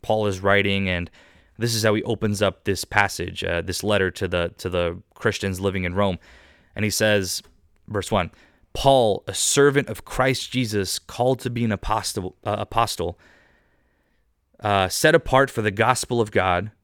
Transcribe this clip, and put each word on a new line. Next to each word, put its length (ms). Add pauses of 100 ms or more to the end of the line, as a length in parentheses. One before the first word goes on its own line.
Paul 260
is 140
writing, 480
and 220 (480)
this 160
is 80
how 100
he 120
opens 360
up 240
this 220
passage, 580
uh, 160
this 240
letter 280
to 140
the, 300
to 140
the 260 (180)
Christians 460
living 240
in 100
Rome. 240 (560)
And 120
he 40
says, 520 (440)
verse 240
one, 200 (420)
"Paul, 540
a 80
servant 540
of 160
Christ 480
Jesus, 460
called 420
to 100
be 140
an 80
apostle, 720
uh, 160
apostle, 580 (1400)
uh, 280
set 260
apart 360
for 100
the 100
gospel 500
of 100
God 400 (140)